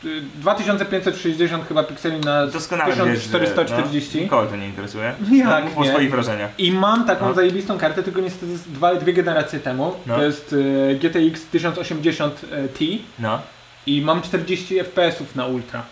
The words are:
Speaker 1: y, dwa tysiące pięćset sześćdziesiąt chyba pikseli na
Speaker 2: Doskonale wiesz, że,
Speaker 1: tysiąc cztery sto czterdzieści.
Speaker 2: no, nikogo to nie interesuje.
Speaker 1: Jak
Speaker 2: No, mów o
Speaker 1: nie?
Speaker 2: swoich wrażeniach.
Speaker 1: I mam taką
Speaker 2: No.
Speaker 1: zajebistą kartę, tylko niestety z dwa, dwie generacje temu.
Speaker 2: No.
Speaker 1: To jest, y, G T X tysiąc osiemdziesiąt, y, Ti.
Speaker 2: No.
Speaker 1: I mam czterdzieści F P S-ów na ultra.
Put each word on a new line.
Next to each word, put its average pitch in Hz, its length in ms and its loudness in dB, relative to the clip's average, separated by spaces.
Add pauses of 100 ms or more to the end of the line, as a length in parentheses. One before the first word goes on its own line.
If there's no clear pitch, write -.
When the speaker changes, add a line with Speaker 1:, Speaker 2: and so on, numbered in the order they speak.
Speaker 1:
y, 156 160 -6 (140)
dwa 147 200 2
tysiące 196 300 0
pięćset 185 320 0
sześćdziesiąt 165 500 0
chyba 156 160 2
pikseli 156 360 -4
na 147 280 2
Speaker 2:
Doskonale 156 420 -2
wiesz, 127 80 2
że, 143 80 4
Speaker 1:
tysiąc 113 180 2
cztery 110 240 2
sto 170 180 2
czterdzieści. 143 520 -2
Speaker 2:
no, 160 60 0
nikogo 131 240 2
to 104 80 -6
nie 101 100 -6
interesuje. 101 480 -6 (180)
Speaker 1:
Jak 262 140 8
Speaker 2:
No, 160 160 4
mów 160 160 -4
o 196 60 2
Speaker 1:
nie? 135 60 4
Speaker 2:
swoich 139 220 2
wrażeniach. 110 460 -2
Speaker 1:
I 180 140 2
mam 208 340 4
taką 196 220 2
Speaker 2:
No. 190 60 0
Speaker 1:
zajebistą 185 440 2
kartę, 165 260 0
tylko 185 180 -2
niestety 175 360 -6
z 165 60 -12
dwa, 165 320 2
dwie 170 180 0
generacje 160 460 0
temu. 135 340 -2 (120)
Speaker 2:
No. 120 100 -2
Speaker 1:
To 143 80 4
jest, 147 300 -2
y, 139 480 2
G 165 80 2
T 170 100 0
X 160 260 2
tysiąc 165 320 -2
osiemdziesiąt, 156 680 -2
y, 139 340 -6
Ti. 185 240 -2 (180)
Speaker 2:
No. 131 220 -2 (460)
Speaker 1:
I 143 140 0
mam 160 200 0
czterdzieści 180 580 -2
F 180 100 -4
P 180 160 0
S-ów 160 300 -4
na 127 100 -4
ultra. 123 460 -6